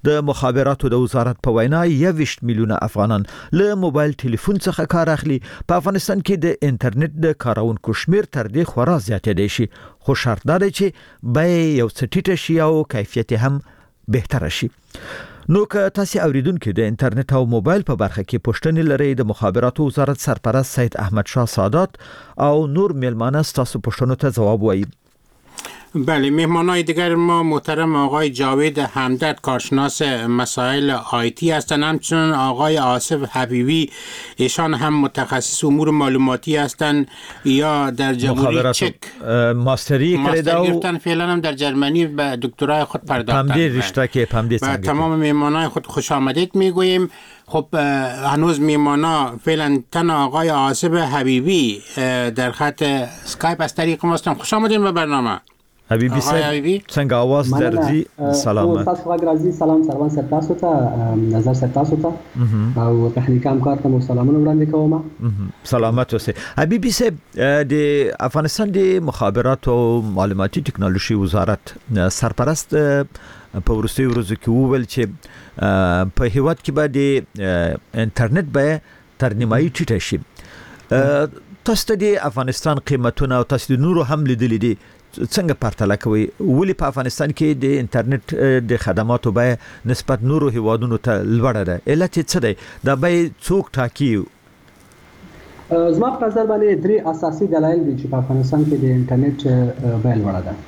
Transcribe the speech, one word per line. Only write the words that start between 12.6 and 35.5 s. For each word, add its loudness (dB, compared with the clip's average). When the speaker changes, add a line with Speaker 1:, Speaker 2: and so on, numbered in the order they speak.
Speaker 1:
او 4
کیفیت -4
یې 2
هم 0
بهتره -2
شي. -4
نو 4
که 0
تاسې -2
اوریدونکي 0
د -2
انټرنیټ -2
او 2
موبایل 0
په -2
برخه -2
کې -4
پوښتنې 0
لرئ، 2
د 0
مخابراتو 0
وزارت 0
سرپرست -2
سید 0
احمد -2
شاه 0
سادات 0
او 2
نور 0
میلمانه -2
ستاسو -2
پوښتنو -2
ته 0
ځواب 2
وایي. 2
Speaker 2:
بله، 2
مهمانای 2
دیگر 0
ما 2
محترم 0
آقای 2
جاوید 0
همدرد، -2
کارشناس -2
مسائل 0
آی 0
تی -2
هستند، -2
همچنین 0
آقای 0
آصف 0
حبیبی، 0
ایشان 0
هم 0
متخصص -2